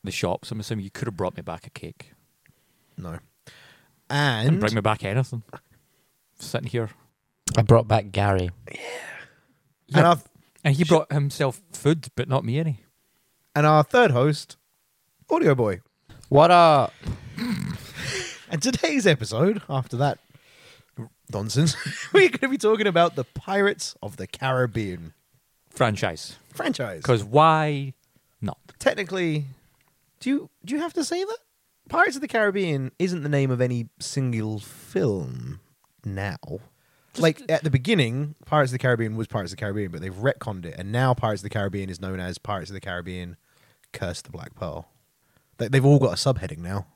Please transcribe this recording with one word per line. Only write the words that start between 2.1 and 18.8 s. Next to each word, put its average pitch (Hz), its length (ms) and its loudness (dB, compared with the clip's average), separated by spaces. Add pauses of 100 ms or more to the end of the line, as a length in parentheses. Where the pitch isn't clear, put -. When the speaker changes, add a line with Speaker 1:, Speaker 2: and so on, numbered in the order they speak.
Speaker 2:
No. 87 140 -12
Speaker 1:
Didn't 82 100 -12 (880)
Speaker 2:
And 143 500 2
Speaker 1:
bring 107 160 0
me 107 60 0
back 107 240 -2
anything. 117 380 -4 (960)
Sitting - 300 -6
here. 117 200 -2 (680)
Speaker 3:
I 113 60 4
brought 113 260 6
back 107 240 0
Gary. 98 380 0 (220)
Speaker 2:
Yeah. - 80 -16 (1080)
Speaker 1:
Yeah. 139 120 0
Speaker 2:
And 165 80 8
our 170 80 8
th- - 100 -12 (380)
Speaker 1:
And 143 120 4
he 165 100 2
Speaker 2:
sh- - 20 -6
Speaker 1:
brought 160 240 4
himself 143 500 -2 (100)
food, 151 440 0
but 147 120 -4
not 131 160 0
me 117 140 -2
any. 156 260 -4 (720)
Speaker 2:
And 147 120 4
our 151 160 6
third 240 280 4
host, 135 460 0 (720)
Audio 294 240 4
Boy. 107 280 0 (480)
Speaker 3:
What 151 200 8
up? 165 440 8 (440)
Speaker 2:
<laughs> 185 60 -6 (1040)
And 156 120 -4
today's 262 460 0